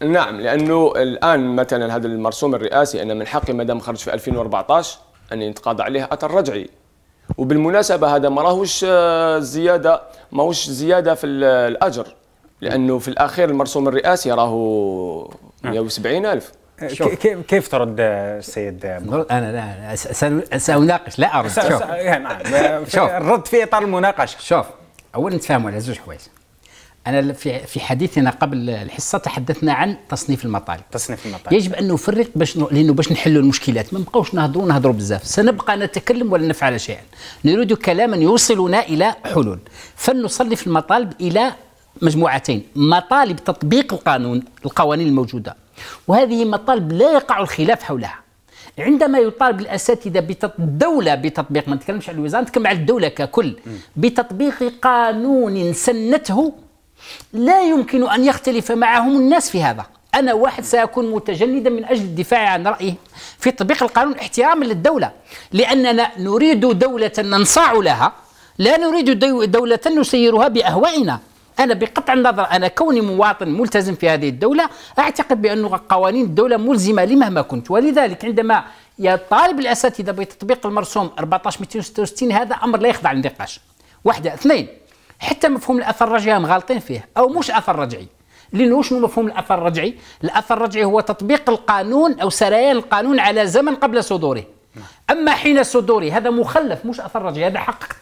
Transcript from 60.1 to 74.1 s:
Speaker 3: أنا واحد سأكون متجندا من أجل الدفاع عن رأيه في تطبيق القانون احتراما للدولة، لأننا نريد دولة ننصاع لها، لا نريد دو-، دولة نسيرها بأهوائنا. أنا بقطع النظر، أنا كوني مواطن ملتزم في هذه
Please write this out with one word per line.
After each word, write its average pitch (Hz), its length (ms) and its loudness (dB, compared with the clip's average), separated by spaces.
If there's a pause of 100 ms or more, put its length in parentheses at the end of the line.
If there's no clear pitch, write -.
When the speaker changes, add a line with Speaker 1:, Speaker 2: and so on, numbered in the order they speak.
Speaker 3:
أنا 262 180 2
واحد 240 300 0
سأكون 233 480 0
متجندا 220 580 0
من 226 160 -2
أجل 240 160 0
الدفاع 196 480 0
عن 185 180 0
رأيه 196 260 -2 (460)
في 254 120 2
تطبيق 247 320 0
القانون 254 300 2
احتراما 294 520 0
للدولة، 214 460 0 (400)
لأننا 233 640 2
نريد 220 600 2
دولة 226 400 0
ننصاع 202 540 4
لها، 160 400 2 (440)
لا 240 200 4
نريد 320 420 2
دو-، 254 240 2
دولة 226 360 2 (180)
نسيرها 240 500 4
بأهوائنا. 214 720 0 (400)
أنا 254 140 2
بقطع 226 400 -2
النظر، 240 380 2
أنا 185 160 2
كوني 269 340 2
مواطن 202 480 2
ملتزم 196 460 0
في 170 140 2
هذه 147 200 0